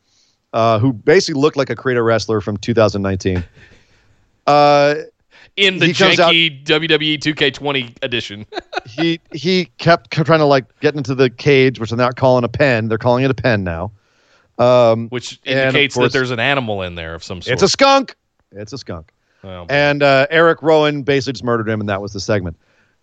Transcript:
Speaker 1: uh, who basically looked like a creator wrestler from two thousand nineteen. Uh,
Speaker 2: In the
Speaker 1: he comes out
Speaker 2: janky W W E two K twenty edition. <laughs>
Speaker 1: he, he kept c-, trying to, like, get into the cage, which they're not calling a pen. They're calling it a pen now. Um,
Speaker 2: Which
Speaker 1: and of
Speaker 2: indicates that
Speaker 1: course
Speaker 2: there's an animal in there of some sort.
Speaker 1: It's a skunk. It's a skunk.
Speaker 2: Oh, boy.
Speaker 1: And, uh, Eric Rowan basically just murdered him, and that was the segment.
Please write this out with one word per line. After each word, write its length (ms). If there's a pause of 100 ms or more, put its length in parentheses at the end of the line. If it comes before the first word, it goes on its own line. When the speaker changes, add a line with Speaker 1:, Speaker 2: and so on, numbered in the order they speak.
(540)
Speaker 1:
uh, 260
who 140
basically 460
looked 180
like 120
a 60
creator 280
wrestler 380
from 160
two 160
thousand 300
nineteen. 400 (1040)
Uh, 480 (640)
Speaker 2:
In 220
the 80
Speaker 1:
he 60
comes 260
out 140
Speaker 2:
janky 320
W 220
W 260
E 40
two 160
K 180
twenty 500
edition. 440 (220)
<laughs> 180
Speaker 1:
he, 340 (120)
he 340 (120)
kept 360
c-, 100
trying 160
to, 60
like, 200 (140)
get 160
into 200
the 140
cage, 500
which 120
they're 60
not 180
calling 280
a 60
pen. 380
They're 100
calling 260
it 80
a 40
pen 280
now. 280 (680)
Um, 520
Speaker 2:
Which 360
Speaker 1:
and 140
of 80
Speaker 2:
indicates 280
that 60
Speaker 1:
course 120
Speaker 2:
there's 180
an 80
animal 420
in 140
there 200
of 80
some 180
sort. 120
Speaker 1:
It's 100
a 40
skunk. 480 (380)
It's 200
a 40
skunk. 340 (320)
Speaker 2:
Oh, 220
boy. 80
Speaker 1:
And, 280
uh, 280
Eric 320
Rowan 420
basically 300
just 100
murdered 240
him, 140
and 80
that 120
was 120
the 80
segment. 340 (480)